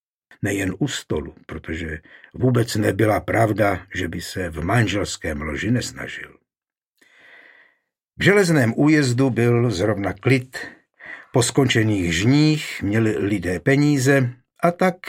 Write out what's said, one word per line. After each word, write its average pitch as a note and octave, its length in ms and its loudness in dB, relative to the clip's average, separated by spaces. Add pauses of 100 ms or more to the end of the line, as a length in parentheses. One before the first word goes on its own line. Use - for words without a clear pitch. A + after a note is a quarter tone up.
(420)
Nejen G2 360 -2
u C#3+ 100 -2
stolu, - 460 -6 (120)
protože D#2+ 520 -10 (360)
vůbec A#2+ 420 0
nebyla G#2 440 2
pravda, G2+ 760 0
že F2 140 -6
by E2+ 120 -8
se F2+ 300 -8
v F2 140 -8
manželském F#2 800 -2
loži D2+ 280 -4
nesnažil. - 680 -6 (1800)
V - 80 -4
Železném E3+ 520 4
újezdu C3+ 540 2
byl A#2+ 400 2
zrovna G2 420 -2
klid. - 460 -2 (720)
Po B2 100 2
skončených G#2+ 720 2
žních D3 680 2
měli G#2+ 360 0
lidé F#2 420 -2
peníze C#3 720 2 (300)
a E3+ 80 4
tak F3+ 260 0 (120)